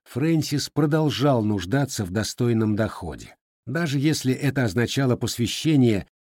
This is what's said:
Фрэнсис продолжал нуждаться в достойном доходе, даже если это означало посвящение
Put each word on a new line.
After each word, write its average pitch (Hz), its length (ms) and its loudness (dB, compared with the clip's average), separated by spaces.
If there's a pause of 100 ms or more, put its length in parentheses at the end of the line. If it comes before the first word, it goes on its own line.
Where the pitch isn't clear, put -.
Фрэнсис 147 680 -2
продолжал 143 720 2
нуждаться 107 640 -2
в 87 40 -8
достойном 110 640 0
доходе, 98 600 -6 (300)
даже 143 320 -2
если 135 340 2
это 135 320 0
означало 120 520 0
посвящение 120 920 2 (280)